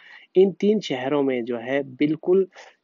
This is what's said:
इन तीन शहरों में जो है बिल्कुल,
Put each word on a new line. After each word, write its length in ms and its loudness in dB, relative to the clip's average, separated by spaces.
इन 160 4
तीन 280 0
शहरों 420 -2
में 220 -2
जो 120 -6
है 260 -4
बिल्कुल, 640 0